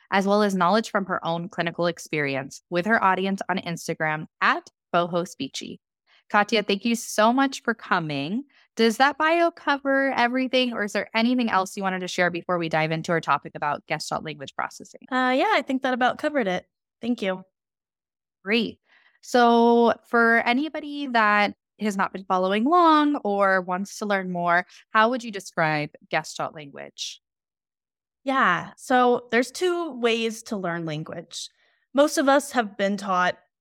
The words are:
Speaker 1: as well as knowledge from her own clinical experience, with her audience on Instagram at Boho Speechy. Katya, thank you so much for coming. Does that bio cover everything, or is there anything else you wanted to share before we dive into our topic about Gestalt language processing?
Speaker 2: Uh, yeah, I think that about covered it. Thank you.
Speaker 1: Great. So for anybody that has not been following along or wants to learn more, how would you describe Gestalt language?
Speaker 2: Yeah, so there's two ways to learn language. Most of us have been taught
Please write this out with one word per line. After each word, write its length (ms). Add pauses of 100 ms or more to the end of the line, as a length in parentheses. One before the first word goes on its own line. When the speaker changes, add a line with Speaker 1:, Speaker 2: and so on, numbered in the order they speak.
(120)
Speaker 1:
as 160
well 140
as 120
knowledge 360
from 160
her 200
own 220
clinical 380
experience, 840
with 160
her 160
audience 460
on 100
Instagram 680 (140)
at 300 (240)
Boho 320
Speechy. 540 (500)
Katya, 320
thank 220
you 100
so 380
much 300
for 100
coming. 720 (320)
Does 220
that 180
bio 340
cover 640
everything, 600
or 100
is 80
there 220
anything 340
else 260
you 80
wanted 180
to 60
share 240
before 280
we 100
dive 240
into 200
our 80
topic 340
about 340
Gestalt 360
language 300
processing? 460 (100)
Speaker 2:
Uh, 240
yeah, 180
I 100
think 200
that 120
about 240
covered 280
it. 200 (340)
Thank 220
you. 200 (1040)
Speaker 1:
Great. 340 (440)
So 720 (120)
for 380
anybody 640
that 460 (260)
has 160
not 160
been 120
following 420
along 580
or 380
wants 360
to 80
learn 240
more, 360 (240)
how 180
would 160
you 80
describe 580 (200)
Gestalt 440
language? 680 (1000)
Speaker 2:
Yeah, 540
so 540
there's 200
two 480
ways 460
to 140
learn 260
language. 640 (460)
Most 240
of 100
us 240
have 240
been 220
taught 400 (220)